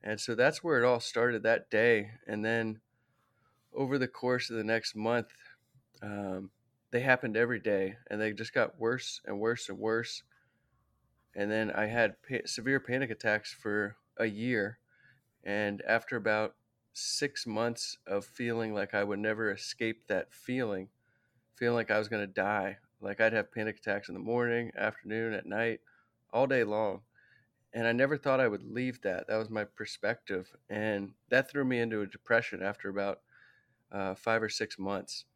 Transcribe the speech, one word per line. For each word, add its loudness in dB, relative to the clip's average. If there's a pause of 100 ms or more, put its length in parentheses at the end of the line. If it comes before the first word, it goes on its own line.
And -4
so -2
that's 2
where 4
it 6
all 6
started 0
that 2
day. 4 (140)
And -2
then 0 (960)
over -2
the 0
course 0
of -6
the -2
next 0
month, 2 (760)
um, -6 (380)
they 0
happened 2
every 2
day, 0 (140)
and -4
they 0
just -10
got 0
worse -2
and -4
worse -2
and -8
worse. -2 (1120)
And -2
then 0
I 0
had 2 (120)
pa-, -4
severe 0
panic -2
attacks 0
for -2 (200)
a 0
year. -2 (680)
And -2
after 2
about 0 (400)
six -4
months -2
of -2
feeling -4
like -4
I 2
would -2
never 0
escape -6
that -2
feeling, -4 (680)
feeling 2
like 0
I 6
was 0
gonna -2
die, 0 (240)
like, -6
I'd 6
have 0
panic -4
attacks -4
in -8
the -8
morning, 0
afternoon, -2
at -6
night, -2 (520)
all 4
day 4
long. 0 (720)
And -2
I 6
never 4
thought 2
I 6
would 0
leave -4
that. -2
That 0
was -2
my -2
perspective. -4 (180)
And -2 (160)
that 4
threw 0
me 2
into 0
a -2
depression 0
after -4
about, -2 (680)
uh, -4
five 2
or -2
six -4
months. -6 (120)